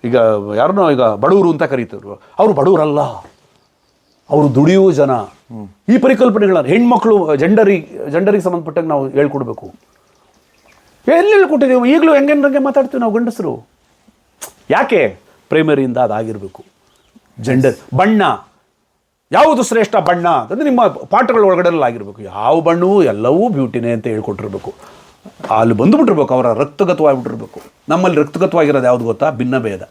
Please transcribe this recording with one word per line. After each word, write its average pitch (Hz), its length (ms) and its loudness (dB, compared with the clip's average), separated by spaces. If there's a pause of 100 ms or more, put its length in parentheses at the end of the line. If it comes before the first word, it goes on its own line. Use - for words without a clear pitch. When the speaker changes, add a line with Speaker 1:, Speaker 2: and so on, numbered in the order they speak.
Speaker 1:
ಈಗ 120 120 0 (380)
ಯಾರನ್ನೋ 165 360 2
ಈಗ 127 100 0
ಬಡವರು 147 500 2
ಅಂತ 156 120 -2
ಕರೀತಿದ್ರು, 110 500 -8 (260)
ಅವರು 214 140 2
ಬಡವರಲ್ಲ, 151 480 0 (1300)
ಅವರು 143 260 2
ದುಡಿಯುವ 180 360 4
ಜನ. 139 200 0
Speaker 2:
ಹ್ಮ್. 107 580 -10 (260)
Speaker 1:
ಈ - 20 4
ಪರಿಕಲ್ಪನೆಗಳನ್ನ 208 720 2
ಹೆಣ್ಮಕ್ಳು, 208 680 2
ಜೆಂಡರಿ-, 190 760 0
ಜೆಂಡರಿಗೆ 190 340 0
ಸಂಬಂಧಪಟ್ಟಂಗೆ 170 440 -4
ನಾವು 139 220 -2
ಹೇಳ್ಕೊಡ್ಬೇಕು. 135 640 -4 (1300)
ಎಲ್ಲಿ 349 240 4
ಹೇಳ್ಕೊಟ್ಟಿದ್ದೀವಿ? 269 600 2
ಈಗಲೂ 320 220 4
ಹೆಂಗೇನ್ರಂಗೆ 285 460 2
ಮಾತಾಡ್ತೀವಿ 269 420 -2
ನಾವು 226 120 -2
ಗಂಡಸರು. 202 540 -6 (1000)
ಯಾಕೆ? 165 480 0 (320)
ಪ್ರೈಮರಿಯಿಂದ 139 480 0
ಅದಾಗಿರ್ಬೇಕು. 107 680 -6 (760)
ಜೆಂಡರ್, 131 340 0 (200)
ಬಣ್ಣ, 202 260 2 (1120)
ಯಾವುದು 262 320 4
ಶ್ರೇಷ್ಠ 220 320 0
ಬಣ್ಣ 175 320 0
ಅಂತಂದ್ರೆ 170 420 -2
ನಿಮ್ಮ 240 180 2
ಪಾಠಗಳ 226 560 0
ಒಳಗಡೆ 175 400 2
ಆಗಿರ್ಬೇಕು. 110 380 -6
ಯಾವ 104 400 -2
ಬಣ್ಣವೂ 175 420 2
ಎಲ್ಲವೂ 131 460 0
ಬ್ಯೂಟಿನೇ 120 420 -4
ಅಂತ 113 160 -4
ಹೇಳ್ಕೊಟ್ಟಿರ್ಬೇಕು. 104 680 -8 (840)
ಅಲ್ಲಿ 113 140 2
ಬಂದುಬಿಟ್ಟಿರ್ಬೇಕು, 165 600 2
ಅವರ 120 200 0
ರಕ್ತಗತವಾಗಿಬಿಟ್ಟಿರ್ಬೇಕು. 139 1080 -2 (280)
ನಮ್ಮಲ್ಲಿ 170 320 0
ರಕ್ತಗತವಾಗಿರೋದು 147 640 0
ಯಾವ್ದು 123 200 0
ಗೊತ್ತಾ? 117 240 -2
ಭಿನ್ನ 127 300 -4
ಭೇದ. 101 320 -6